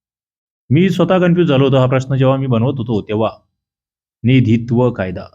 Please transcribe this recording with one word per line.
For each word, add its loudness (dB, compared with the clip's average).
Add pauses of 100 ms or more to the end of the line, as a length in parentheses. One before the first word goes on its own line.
(720)
मी 2
स्वतः 0
कन्फ्यूज 2
झालो 2
होतो 2
हा 2
प्रश्न -2
जेव्हा 2
मी -6
बनवत -2
होतो -4
तेव्हा. -4 (920)
निधित्व 2
कायदा, -8 (100)